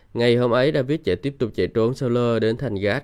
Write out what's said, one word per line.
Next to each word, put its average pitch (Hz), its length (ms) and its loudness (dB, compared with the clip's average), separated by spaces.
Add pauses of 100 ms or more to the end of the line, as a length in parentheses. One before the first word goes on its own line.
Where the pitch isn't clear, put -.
(140)
Ngày 120 220 2
hôm 123 140 2
ấy 127 240 2
David 143 300 -2
chạy, 90 120 0
tiếp 135 220 -6
tục 110 160 -2
chạy 92 120 0
trốn 113 280 0
Saul 120 460 0
đến 110 160 0
thành 123 180 -6
Gad 101 300 -2